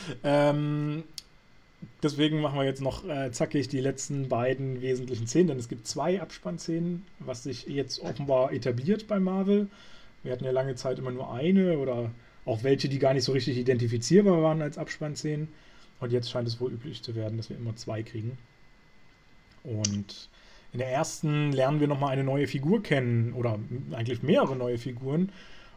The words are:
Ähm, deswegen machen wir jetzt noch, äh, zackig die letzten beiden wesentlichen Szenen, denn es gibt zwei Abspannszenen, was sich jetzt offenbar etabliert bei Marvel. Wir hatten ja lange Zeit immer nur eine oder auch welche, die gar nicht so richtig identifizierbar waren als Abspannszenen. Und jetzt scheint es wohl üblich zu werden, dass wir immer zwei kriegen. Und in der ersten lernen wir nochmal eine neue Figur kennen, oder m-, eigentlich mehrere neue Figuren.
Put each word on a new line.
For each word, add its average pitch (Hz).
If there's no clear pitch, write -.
Ähm, 147
deswegen 151
machen 143
wir 139
jetzt 135
noch, 135
äh, 135
zackig 147
die 135
letzten 135
beiden 131
wesentlichen 127
Szenen, 170
denn 135
es 117
gibt -
zwei 175
Abspannszenen, 170
was 131
sich 127
jetzt 139
offenbar 139
etabliert 135
bei 202
Marvel. 196
Wir 131
hatten 123
ja 131
lange 131
Zeit 131
immer 127
nur 123
eine 175
oder 120
auch 110
welche, 135
die 135
gar 135
nicht 135
so -
richtig 131
identifizierbar 123
waren 160
als 147
Abspannszenen. 151
Und 123
jetzt 120
scheint 123
es 113
wohl 127
üblich 117
zu 117
werden, 110
dass 110
wir 104
immer 117
zwei 110
kriegen. 113
Und 104
in 123
der 131
ersten 147
lernen 135
wir 147
nochmal 139
eine 135
neue 135
Figur 147
kennen, 120
oder 120
m-, 123
eigentlich 120
mehrere 156
neue 123
Figuren. 135